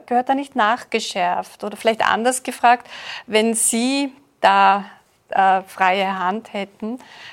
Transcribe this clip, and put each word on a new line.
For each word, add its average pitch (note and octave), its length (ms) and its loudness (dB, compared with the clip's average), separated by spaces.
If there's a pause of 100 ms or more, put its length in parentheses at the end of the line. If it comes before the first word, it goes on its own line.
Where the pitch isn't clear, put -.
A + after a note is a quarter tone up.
gehört B3 240 -2
da C4+ 60 2
nicht C#4 200 -8
nachgeschärft? G#3+ 1080 -2
Oder G#3 140 -10
vielleicht A3+ 280 0
anders A#3 380 0
gefragt, B3 440 2 (400)
wenn G#3+ 260 2
Sie B3+ 580 -2 (300)
da, G3 440 4 (440)
äh, F#3+ 380 2
freie F#3+ 500 0
Hand F#3+ 360 -6
hätten, G#3+ 460 -10 (340)